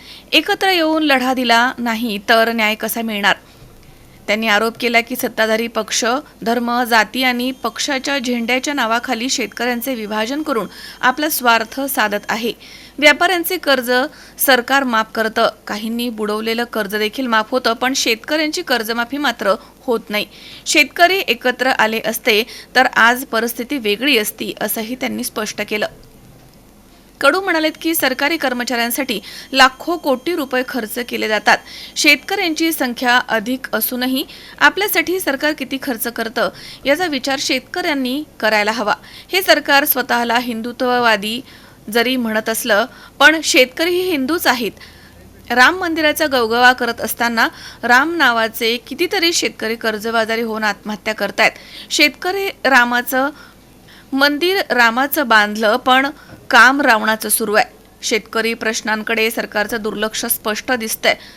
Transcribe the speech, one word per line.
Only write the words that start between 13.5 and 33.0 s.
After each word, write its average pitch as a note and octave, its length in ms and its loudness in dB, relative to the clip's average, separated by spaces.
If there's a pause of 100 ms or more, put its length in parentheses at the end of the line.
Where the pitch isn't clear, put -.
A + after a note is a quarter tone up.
कर्ज B3 360 0 (460)
सरकार C4+ 460 2
माफ A3 300 0
करतं, A3 340 2 (180)
काहींनी A3+ 420 -4
बुडवलेलं A3 560 -4
कर्ज G#3+ 320 -4
देखील G#3+ 300 -2
माफ A3 240 2
होतं, B3+ 220 0
पण B3+ 240 -2
शेतकऱ्यांची D4+ 680 -2
कर्जमाफी A#3 540 -2
मात्र A#3 380 0 (300)
होत A3+ 240 -2
नाही. G#3 180 -4 (400)
शेतकरी E4+ 520 2
एकत्र B3 480 -2
आले A3 400 0
असते A3+ 360 0 (340)
तर B3+ 100 6
आज B3 380 2
परिस्थिती A#3 540 -4
वेगळी A3 400 0
असती, G#3 420 -4
असंही A3 340 -4
त्यांनी A#3+ 300 -6
स्पष्ट G#3+ 440 -6
केलं. G#3+ 180 -2 (1300)
कडू D#4 200 4
म्हणालेत D#4+ 400 0
की, E4 140 0
सरकारी C#4 420 0
कर्मचाऱ्यांसाठी A#3+ 840 -2 (320)
लाखो C4 440 2
कोटी D4+ 380 -2
रुपये C4 340 -2
खर्च A#3 300 -6 (100)
केले A3 200 -4
जातात. G#3+ 300 2 (380)
शेतकऱ्यांची E4 760 0
संख्या B3 560 0